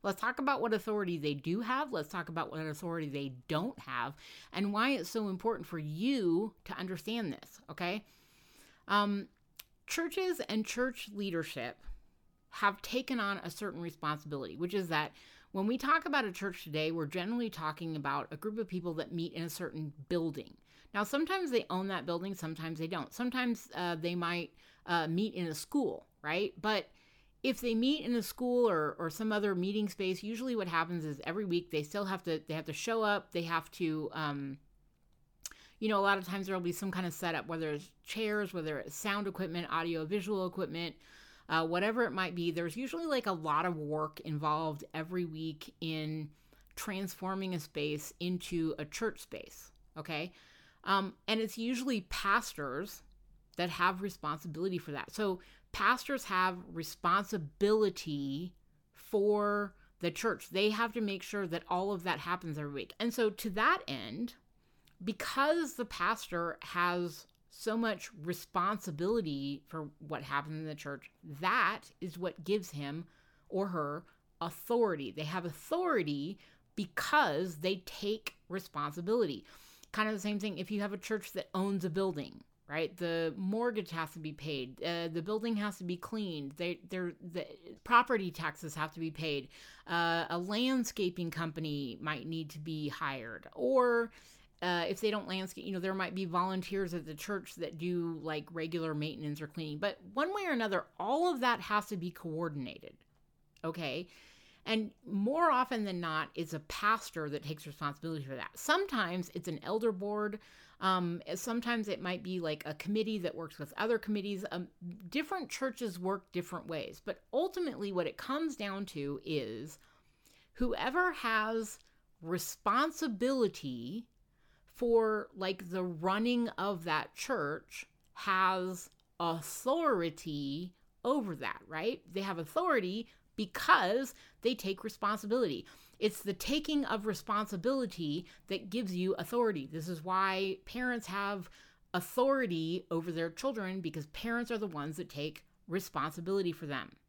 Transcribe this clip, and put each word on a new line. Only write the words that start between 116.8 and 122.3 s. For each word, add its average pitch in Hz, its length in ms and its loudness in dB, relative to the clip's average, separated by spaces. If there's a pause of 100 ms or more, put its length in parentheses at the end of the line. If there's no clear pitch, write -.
But - 160 -6 (100)
ultimately 302 600 0
what 175 160 2
it - 100 -4
comes 294 380 -2
down 196 320 -4
to 143 360 -4
is 135 540 -4 (760)
whoever 262 580 2
has 220 640 0 (440)
responsibility 208 1900 0 (680)